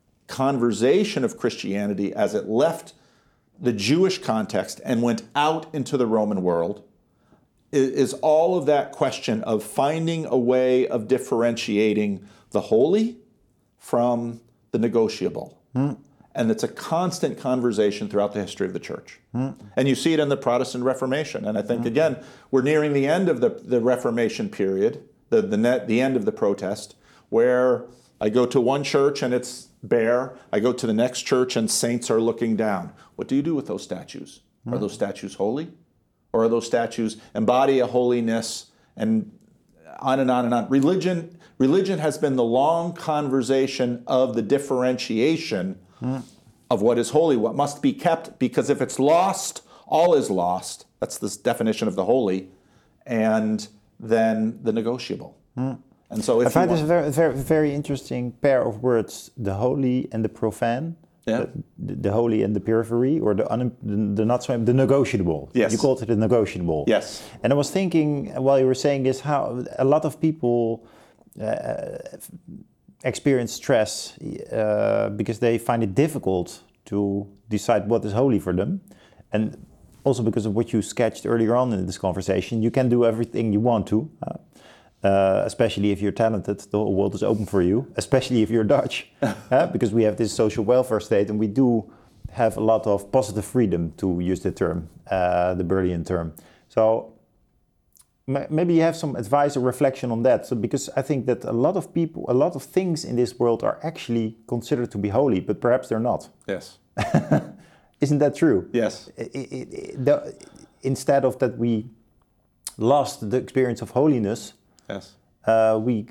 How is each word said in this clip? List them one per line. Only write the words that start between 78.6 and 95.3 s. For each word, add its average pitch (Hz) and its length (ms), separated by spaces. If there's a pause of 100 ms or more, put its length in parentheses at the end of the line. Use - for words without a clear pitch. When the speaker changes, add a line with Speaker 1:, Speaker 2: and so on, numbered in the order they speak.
Speaker 2:
And - 340 (380)
also 123 200
because 107 220
of 104 100
what 113 180
you 110 80
sketched - 440
earlier 117 300
on 127 180
in 92 120
this 92 120
conversation, 95 640
you 113 100
can 127 180
do 120 160
everything 113 480
you 101 60
want 113 280
to, 113 220 (160)
uh, - 80 (760)
uh, 98 380
especially 104 460
if 98 100
you're 101 100
talented, 104 480
the - 180
whole 104 160
world 98 220
is 101 80
open 107 220
for 95 160
you, 104 340
especially 127 460
if 104 80
you're 110 160
Dutch, - 500
Speaker 1:
<laughs> - 60 (300)
Speaker 2:
uh, 143 160
because 110 260
we 113 100
have 107 140
this 113 160
social 110 320
welfare 120 340
state 101 300
and 104 100
we 110 80
do 117 420 (420)
have 113 260
a 107 40
lot 110 240
of 101 260
positive 107 340
freedom, 90 520
to 90 220
use 87 220
the 92 100
term, 85 380 (200)
uh, 90 440